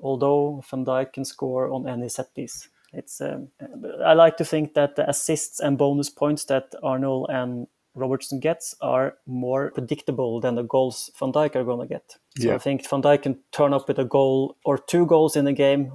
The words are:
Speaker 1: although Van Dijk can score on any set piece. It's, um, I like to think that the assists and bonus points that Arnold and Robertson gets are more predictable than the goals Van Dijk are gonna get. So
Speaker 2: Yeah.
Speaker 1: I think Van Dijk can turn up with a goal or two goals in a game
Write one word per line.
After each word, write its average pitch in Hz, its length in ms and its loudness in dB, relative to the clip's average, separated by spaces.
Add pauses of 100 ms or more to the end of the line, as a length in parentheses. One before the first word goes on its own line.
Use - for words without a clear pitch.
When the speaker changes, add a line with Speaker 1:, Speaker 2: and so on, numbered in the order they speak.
Speaker 1:
although 143 680 0
Van 131 140 -6
Dijk 135 280 -2
can 135 120 -10
score 131 460 -4
on 131 180 -6
any 123 200 -6
set - 260 -10
piece. - 340 -12 (240)
It's, - 280 -14
um, 143 280 -8 (560)
I 165 100 8
like 165 240 8
to 165 60 -2
think 151 300 -2
that 143 220 2
the 143 120 0
assists - 520 -4
and 143 180 2
bonus 143 320 2
points 147 360 -2
that 135 360 -2
Arnold 135 460 -2
and 123 380 -4 (280)
Robertson 131 460 -4
gets 160 400 -4
are 131 360 0 (100)
more 127 460 -4
predictable 123 680 -4
than 123 140 0
the 117 80 -2
goals 131 560 -2
Van 131 140 -2
Dijk 147 240 2
are 127 80 0
gonna 120 220 -4
get. - 300 -12 (220)
So 117 100 2
Speaker 2:
Yeah. 113 60 4
Speaker 1:
I 127 40 0
think 135 300 -4
Van 139 140 0
Dijk 143 200 6
can 135 160 -2 (120)
turn 143 220 2
up 135 160 0
with 135 100 0
a 135 60 0
goal 135 600 2
or 135 140 2
two 175 280 2
goals 160 280 6
in 143 140 2
a 139 40 2
game 139 420 2